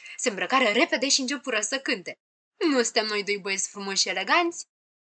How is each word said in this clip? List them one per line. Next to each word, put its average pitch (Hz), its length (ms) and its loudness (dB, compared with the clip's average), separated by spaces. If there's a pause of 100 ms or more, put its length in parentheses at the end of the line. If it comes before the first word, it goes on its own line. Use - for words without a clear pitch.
(160)
Se - 120 -2
îmbrăcară 208 420 2
repede 254 380 2
și 277 120 2
începură 254 400 -4
să 262 200 -2
cânte: 196 380 -4 (380)
„Nu 277 260 4
suntem 226 240 2
noi 208 180 -2
doi 202 140 0
băieți 190 300 -4
frumoși 196 320 -4
și - 80 2
eleganți? 269 580 0 (460)